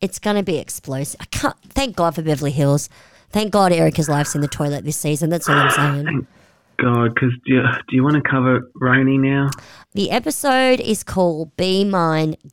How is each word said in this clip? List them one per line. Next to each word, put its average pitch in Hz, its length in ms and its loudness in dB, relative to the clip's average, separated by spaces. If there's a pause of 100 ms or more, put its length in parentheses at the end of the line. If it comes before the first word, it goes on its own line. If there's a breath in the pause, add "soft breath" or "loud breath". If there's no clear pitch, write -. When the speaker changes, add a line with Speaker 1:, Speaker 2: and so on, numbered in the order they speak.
Speaker 1:
It's 190 180 -4
gonna 208 240 0
be 165 140 -2
explosive. - 640 -8
I - 40 -14
can't, - 300 -4 (140)
thank 262 260 -4
God 165 200 0
for 165 80 -6
Beverly 156 280 0
Hills. 143 380 2 (420 soft breath)
Thank 208 200 -2
God 196 200 4
Erica's 160 380 2
life's 143 240 0
in 147 80 0
the 147 60 0
toilet 143 380 -4
this 151 120 -4
season. 151 320 -2
That's 165 180 -2
all 143 80 2
I'm 143 140 2
saying. 143 360 0
Speaker 2:
Thank 151 220 -4 (540 soft breath)
God, 120 340 2
'cause 131 140 0 (160)
do 135 80 2
you, 127 80 4
do - 340 -4
you 131 80 4
wanna 147 180 4
cover 127 400 0 (200)
Roni 131 380 2
now? 139 300 0 (440 loud breath)
Speaker 1:
The 202 160 -2
episode 262 680 0
is - 240 -2
called 165 520 -2
Be 185 280 0
Mine 160 520 0 (180)